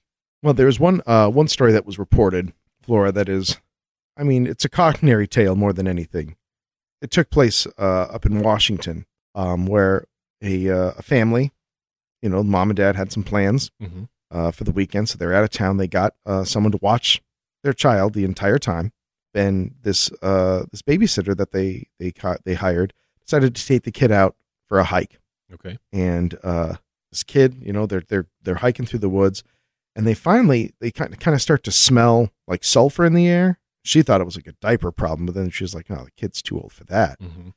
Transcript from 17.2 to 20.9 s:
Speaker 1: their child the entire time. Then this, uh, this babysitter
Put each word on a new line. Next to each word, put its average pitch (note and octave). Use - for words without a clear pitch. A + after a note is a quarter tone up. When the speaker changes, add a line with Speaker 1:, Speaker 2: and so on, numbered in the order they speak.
Speaker 1:
their C#3
child G#2+
the G2+
entire G2+
time. F#2+
Then G2
this, -
uh, F#2
this -
babysitter C#3